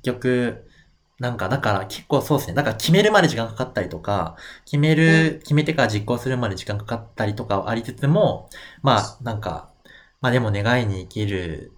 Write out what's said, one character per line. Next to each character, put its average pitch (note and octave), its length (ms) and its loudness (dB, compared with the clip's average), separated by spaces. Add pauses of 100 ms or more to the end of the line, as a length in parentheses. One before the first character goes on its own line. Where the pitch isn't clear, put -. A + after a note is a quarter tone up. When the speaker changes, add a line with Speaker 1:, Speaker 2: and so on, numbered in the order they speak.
Speaker 1:
局、 B2 600 -2 (540)
な B2 120 -4
ん A#2+ 40 -6
か、 G2+ 140 -4
だ C3+ 100 0
か G#2+ 140 0
ら F#2+ 120 -2
結 - 220 -14
構 C#3 140 0
そ D3+ 140 0
う - 20 2
っ D3 40 0
す - 60 -10
ね。 E2+ 60 -8
だ C#3+ 100 0
か A2+ 60 0
ら G#2+ 80 -4
決 D#3+ 160 2
め G3+ 100 6
る G#3+ 80 4
ま G3+ 100 6
で E3 60 4
時 A#2 80 0
間 A2+ 140 -4
か - 40 -12
か B2 120 -4
っ - 80 -16
た G#2 80 -2
り E2+ 80 -4
と E2 100 -10
か、 F2 380 -4 (260)
決 - 140 -4
め D#3 180 4
る、 D#3+ 380 6
Speaker 2:
う - 20 -10
ん。 - 40 -16
Speaker 1:
決 - 140 -2
め D3 120 4
て F#3 80 -2
か C#3+ 80 0
ら A#2+ 80 2
実 G#2+ 160 -2
行 A#2+ 120 -2
す C3 120 -4
る B2+ 80 -2
ま A#2+ 100 -2
で F#2+ 80 -4
時 - 100 -12
間 G2+ 120 -4
か G#2 80 -8
か A#2 100 -6
っ - 80 -8 (100)
た A2 120 -4
り G#2 100 -2
と A2+ 80 -8
か G2+ 160 -2
は G2 100 -6
あ A2+ 60 -2
り A#2 80 -4
つ B2+ 80 -10
つ C#3 160 -2
も、 F3 420 2 (340)
ま A#2+ 160 4
あ、 - 220 -6
な A#2 120 -6
ん G#2+ 80 -6
か、 - 260 -8 (540)
ま B2+ 80 0
あ - 20 2
で B2 80 4
も A2 100 -2
願 A2 320 2
い A2+ 40 0
に F#2+ 160 -4
生 F2+ 80 -12
き G#2+ 160 -4
る F2+ 520 -6